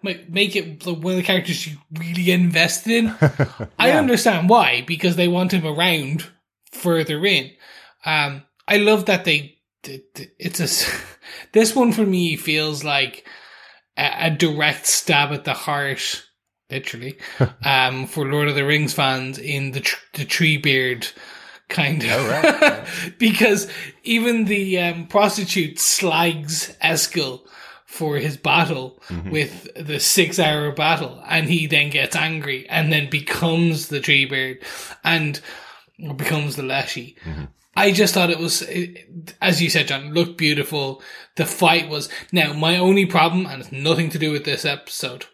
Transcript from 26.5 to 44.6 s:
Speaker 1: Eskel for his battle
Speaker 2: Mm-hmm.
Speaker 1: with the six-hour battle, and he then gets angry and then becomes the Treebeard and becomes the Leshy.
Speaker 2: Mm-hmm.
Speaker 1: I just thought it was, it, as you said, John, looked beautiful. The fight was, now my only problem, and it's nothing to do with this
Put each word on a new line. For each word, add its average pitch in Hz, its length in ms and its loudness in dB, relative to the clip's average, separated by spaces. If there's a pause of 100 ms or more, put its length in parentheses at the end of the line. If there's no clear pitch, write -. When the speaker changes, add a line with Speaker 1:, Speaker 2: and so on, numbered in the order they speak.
Speaker 1:
Eskel 151 640 -2 (460)
for 151 300 -4
his 143 200 -4
battle 143 720 0
Speaker 2:
Mm-hmm. 87 220 -8
Speaker 1:
with 151 380 -4 (180)
the 147 140 -6
six-hour 151 720 2
battle, 151 560 -2
and 160 200 0
he 160 180 2
then 147 240 2
gets 147 260 -2
angry 151 520 -4
and 160 240 2
then 147 180 0
becomes 165 800 0
the 143 120 -4
Treebeard 135 580 0 (460)
and 156 360 -2 (760)
becomes 147 400 -2
the 147 80 -8
Leshy. - 600 -6
Speaker 2:
Mm-hmm. 76 200 -8 (340)
Speaker 1:
I 202 140 6
just 202 220 4
thought 175 160 4
it 160 80 0
was, 170 240 -2
it, 175 800 -10
as 170 200 2
you 165 60 2
said, 147 200 0
John, 143 260 -6
looked 170 240 0
beautiful. 143 640 -2 (340)
The 160 80 0
fight 165 460 2
was, 147 180 -8 (240)
now 151 220 2
my 160 240 2
only 190 280 4
problem, 175 400 2
and 135 140 -10
it's - 100 -16
nothing 156 400 0
to 160 80 -8
do 151 140 -2
with 147 140 -4
this 139 180 -4